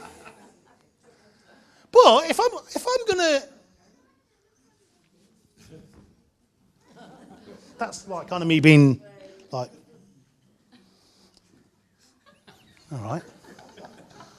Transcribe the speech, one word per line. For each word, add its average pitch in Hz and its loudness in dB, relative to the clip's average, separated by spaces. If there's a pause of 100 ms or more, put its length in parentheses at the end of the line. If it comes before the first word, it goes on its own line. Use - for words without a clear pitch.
(1900)
But 320 6
if - -4
I'm, 480 0 (240)
if - -8
I'm 494 -4
gonna, 339 -2 (4000)
that's - -12
like 170 -14
kind 175 -8
of 165 -4
me 160 2
being 143 4 (500)
like, 123 -12 (3250)
all 135 -14
right. 117 -12 (1160)